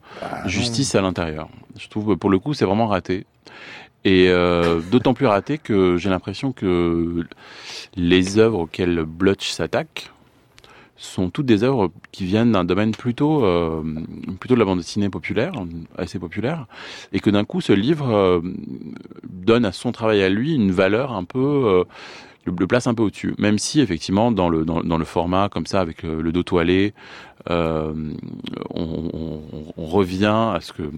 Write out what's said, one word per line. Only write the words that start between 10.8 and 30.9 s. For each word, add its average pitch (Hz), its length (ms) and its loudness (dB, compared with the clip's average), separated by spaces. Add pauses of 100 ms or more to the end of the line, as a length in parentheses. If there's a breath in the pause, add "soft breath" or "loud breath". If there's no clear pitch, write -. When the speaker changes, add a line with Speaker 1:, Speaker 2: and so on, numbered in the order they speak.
Speaker 2:
sont 92 280 -4
toutes 147 160 -6
des 110 180 6
œuvres 120 260 2 (220)
qui 95 140 -8
viennent 110 260 2
d'un 92 120 4
domaine 98 280 0
plutôt, 147 500 0
euh, 85 400 2 (560)
plutôt - 140 0
de 123 60 4
la 107 80 4
bande 92 140 0
dessinée 101 280 -2
populaire, 101 440 -4 (440)
assez 92 220 -8
populaire, 110 480 -6 (480 loud breath)
et 98 60 0
que 113 100 2
d'un 104 140 4
coup, 180 180 -6
ce - 100 4
livre, 127 400 2
euh, 92 280 4 (840)
donne 113 380 2
à 95 80 0
son 120 200 -6
travail 110 300 2
à 95 60 4
lui 117 260 0
une 101 180 4
valeur 107 420 2
un 95 100 -4
peu, 127 140 -6
euh, 127 460 2 (600 loud breath)
le, - 140 -2
le 95 80 2
place 120 200 2
un 127 60 2
peu 113 100 0
au-dessus. 95 360 -2
Même 104 180 2
si, - 240 0
effectivement, 98 500 2
dans 92 200 2
le, 80 160 2
dans, 82 160 -2
dans 82 160 0
le 80 80 -2
format, 90 420 0
comme 85 160 -4
ça, 98 160 -2
avec 82 220 -4
le, 80 180 -4
le 82 120 0
dos 87 100 2
toilé, 92 500 2 (560 loud breath)
euh, 80 460 -2 (720)
on, - 140 -6
on, 80 600 -6 (120)
on, 78 100 -12 (140)
on 85 80 -8
revient 101 680 2
à 85 60 -2
ce - 140 -16
que, - 80 -8 (140)